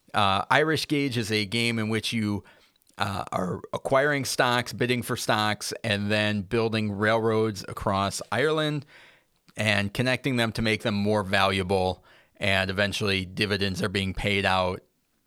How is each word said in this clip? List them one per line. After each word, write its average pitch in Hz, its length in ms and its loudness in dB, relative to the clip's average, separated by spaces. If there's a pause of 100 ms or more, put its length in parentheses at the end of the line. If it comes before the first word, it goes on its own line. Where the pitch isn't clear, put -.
(140)
Uh, 98 340 2
Irish 151 380 2
Gauge 143 320 0
is 110 140 -2
a 107 120 2
game 117 360 0
in 107 80 0
which 110 240 -2
you, 104 320 0 (540)
uh, 98 340 -4
are - 300 -4 (100)
acquiring 139 520 0
stocks, 123 480 0
bidding 123 300 0
for 120 140 -4
stocks, 107 560 -2 (100)
and 101 280 0
then 107 320 0
building 110 500 0
railroads 110 760 2
across 98 640 -2
Ireland 151 560 0 (720)
and 101 360 2
connecting 127 420 0
them 117 160 0
to - 80 -4
make 110 220 0
them 110 120 0
more 104 280 2
valuable, 95 840 2 (320)
and 95 320 0
eventually 98 560 0
dividends 95 580 -2
are 107 60 -2
being 95 240 -2
paid 98 320 0
out 92 380 0 (440)